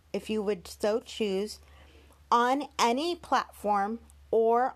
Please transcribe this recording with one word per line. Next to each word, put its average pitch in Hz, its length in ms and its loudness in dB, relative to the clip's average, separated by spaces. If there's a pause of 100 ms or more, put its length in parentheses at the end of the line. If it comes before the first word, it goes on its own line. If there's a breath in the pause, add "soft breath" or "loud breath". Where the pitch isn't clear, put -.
(120)
if 202 160 -6
you 214 140 -2
would 196 260 -4
so 220 320 -2
choose, 208 600 -4 (720 soft breath)
on 254 380 2 (100)
any 262 380 0
platform 208 840 -2 (300)
or 233 460 2